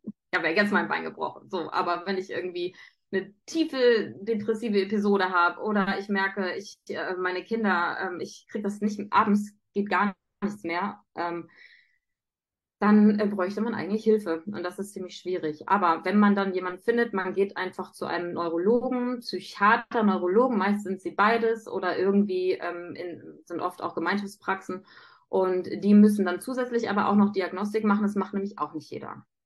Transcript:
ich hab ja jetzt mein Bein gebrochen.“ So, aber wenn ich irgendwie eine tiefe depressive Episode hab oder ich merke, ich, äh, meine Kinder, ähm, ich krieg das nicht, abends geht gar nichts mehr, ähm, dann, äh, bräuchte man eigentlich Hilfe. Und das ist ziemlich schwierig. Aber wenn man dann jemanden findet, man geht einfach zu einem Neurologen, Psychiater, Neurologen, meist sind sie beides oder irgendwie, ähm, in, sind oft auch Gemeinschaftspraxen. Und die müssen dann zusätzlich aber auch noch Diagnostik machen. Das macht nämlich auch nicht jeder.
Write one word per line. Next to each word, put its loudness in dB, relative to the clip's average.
ich -6
hab -2
ja 2
jetzt 2
mein 2
Bein -4
gebrochen.“ -8
So, -6
aber -2
wenn -2
ich -6
irgendwie -6
eine -4
tiefe 2
depressive 0
Episode 2
hab 2
oder 0
ich -8
merke, -2
ich, -12
äh, -6
meine -4
Kinder, 0
ähm, -6
ich -14
krieg -6
das -4
nicht, -4
abends 4
geht -2
gar 2
nichts -6
mehr, -4
ähm, -6
dann, 6
äh, 0
bräuchte -2
man -4
eigentlich -4
Hilfe. 2
Und -8
das -8
ist -10
ziemlich -12
schwierig. -6
Aber 2
wenn 2
man 6
dann 0
jemanden -6
findet, 0
man -2
geht -2
einfach -8
zu -10
einem -6
Neurologen, 0
Psychiater, 0
Neurologen, 4
meist 0
sind -6
sie -8
beides 2
oder -4
irgendwie, 2
ähm, -8
in, -12
sind -8
oft -6
auch -4
Gemeinschaftspraxen. -4
Und 0
die 6
müssen 8
dann -2
zusätzlich -2
aber 0
auch 2
noch 6
Diagnostik -4
machen. 2
Das -2
macht -4
nämlich -6
auch -6
nicht -12
jeder. -12